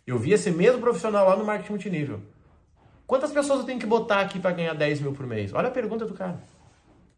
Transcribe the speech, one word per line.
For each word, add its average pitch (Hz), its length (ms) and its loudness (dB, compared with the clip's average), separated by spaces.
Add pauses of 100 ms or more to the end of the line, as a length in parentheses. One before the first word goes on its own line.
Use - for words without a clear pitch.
Eu 123 100 -2
vi 120 140 2
esse 208 180 4
mesmo 202 300 4
profissional 220 480 2
lá 190 80 6
no 214 80 0
marketing 208 300 -4
multinível. 151 480 -6 (840)
"Quantas 269 280 0
pessoas 277 260 2
eu 233 60 -6
tenho 254 140 -6
que 220 60 -6
botar 214 360 2
aqui 190 180 -4
pra 185 120 0
ganhar 170 220 -2
dez 151 280 0
mil 139 100 -4
por 135 160 -8
mês?" 107 260 -4
Olha 196 140 0
a 254 40 -4
pergunta 226 340 -4
do 208 80 -8
cara. 180 280 -8 (760)